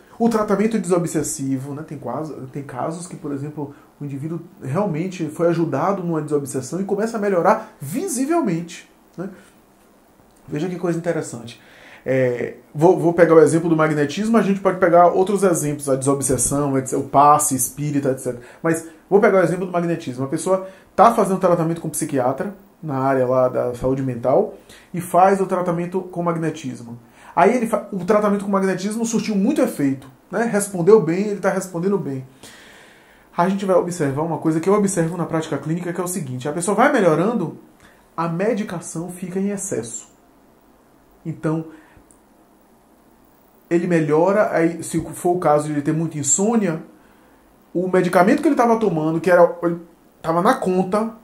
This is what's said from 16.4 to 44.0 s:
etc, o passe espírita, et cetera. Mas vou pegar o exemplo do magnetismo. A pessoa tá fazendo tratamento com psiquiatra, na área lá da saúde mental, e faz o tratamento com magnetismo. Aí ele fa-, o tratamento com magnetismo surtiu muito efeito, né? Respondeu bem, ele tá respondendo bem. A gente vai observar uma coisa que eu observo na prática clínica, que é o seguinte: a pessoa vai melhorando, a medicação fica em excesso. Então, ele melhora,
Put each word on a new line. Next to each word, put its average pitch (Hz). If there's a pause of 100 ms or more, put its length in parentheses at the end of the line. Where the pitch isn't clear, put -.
etc, 135
o 135
passe 147
espírita, 143
et 131
cetera. 123 (180)
Mas 160 (200)
vou 196
pegar 196
o 180
exemplo 180
do 180
magnetismo. 165
A 135
pessoa 185 (300)
tá 226
fazendo 190
tratamento 170
com -
psiquiatra, 147 (260)
na 143
área 131
lá 127
da 123
saúde 135
mental, 131 (380)
e 170
faz 190
o 185
tratamento 180
com 175
magnetismo. 135 (380)
Aí 196
ele 233
fa-, -
o 175
tratamento 202
com 202
magnetismo 196
surtiu 214
muito 240
efeito, 143 (180)
né? 202
Respondeu 202
bem, 175
ele 202
tá 196
respondendo 185
bem. 139 (1120)
A 175
gente 202
vai 190
observar 151
uma 160
coisa 160
que 165
eu 196
observo 180
na 165
prática 160
clínica, 170
que 190
é 180
o -
seguinte: 139
a 196
pessoa 185
vai 269
melhorando, 185 (580)
a 165
medicação 185
fica 180
em 196
excesso. - (1160)
Então, 160 (2000)
ele 175
melhora, 165